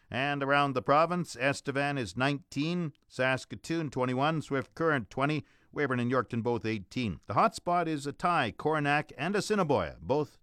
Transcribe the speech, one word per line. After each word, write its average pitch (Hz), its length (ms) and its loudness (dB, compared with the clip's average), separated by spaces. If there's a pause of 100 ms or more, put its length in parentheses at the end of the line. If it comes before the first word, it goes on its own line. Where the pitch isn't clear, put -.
And 139 320 -2
around 139 320 4
the - 80 2
province, 165 540 2
Estevan 139 640 0
is 110 180 -4
nineteen, 143 760 -2 (140)
Saskatoon 131 840 -2
twenty-one, 131 500 0
Swift 135 320 -4
Current 151 380 0
twenty, 143 340 -2 (260)
Weyburn 131 280 0
and 120 120 0
Yorkton 123 300 0
both 113 240 0
eighteen. 110 600 -4
The 101 80 -6
hot 190 200 2
spot 175 320 0
is 143 200 -4
Athy, 139 480 0
Coronach, 147 600 0
and 175 200 -2
Assiniboia, 143 680 2
both 135 420 -2